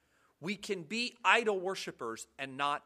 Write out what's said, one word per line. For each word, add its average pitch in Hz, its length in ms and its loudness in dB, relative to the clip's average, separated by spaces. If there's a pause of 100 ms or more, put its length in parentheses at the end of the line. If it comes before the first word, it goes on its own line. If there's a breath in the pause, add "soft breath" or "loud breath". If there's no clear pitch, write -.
(420 soft breath)
we 190 140 -4
can 190 280 -6
be 220 320 -4 (100)
idol 208 340 6
worshipers 170 680 -6 (100)
and 135 200 -8
not 143 280 0